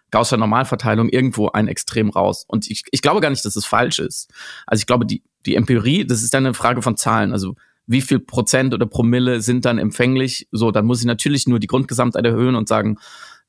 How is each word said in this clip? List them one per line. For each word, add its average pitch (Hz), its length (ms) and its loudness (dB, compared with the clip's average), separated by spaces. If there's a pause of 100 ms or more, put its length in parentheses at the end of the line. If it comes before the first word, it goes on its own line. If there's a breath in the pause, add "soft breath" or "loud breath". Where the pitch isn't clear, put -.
(100)
Gaußscher 113 260 2
Normalverteilung 113 720 0
irgendwo 120 400 0
ein 107 200 0
Extrem - 420 -2
raus. 95 360 -2
Und - 240 -4
ich, 214 200 -8
ich - 100 -2
glaube 202 200 2
gar 156 100 0
nicht, 135 160 -4
dass 104 100 -6
es 104 80 -4
falsch 120 340 0
ist. - 320 -8 (360 loud breath)
Also 104 160 0
ich - 40 -6
glaube, 120 200 2
die, 107 160 -4 (240)
die - 80 0
Empirie, 127 500 2
das 113 180 -2
ist 117 120 -2
dann 135 100 2
eine 127 100 0
Frage 120 280 -2
von 120 140 0
Zahlen. 110 360 0
Also 95 220 -4 (320 soft breath)
wie 123 140 2
viel 135 180 0
Prozent 127 540 0
oder 117 140 0
Promille 123 560 0
sind 123 240 0
dann 117 100 2
empfänglich? 127 760 0
So, 110 200 2
dann 104 160 2
muss 120 140 2
ich 117 60 0
natürlich 127 400 0
nur 123 120 2
die 104 80 -2
Grundgesamtheit 120 580 0
erhöhen 120 300 2
und 110 120 -2
sagen, 107 300 0 (520 loud breath)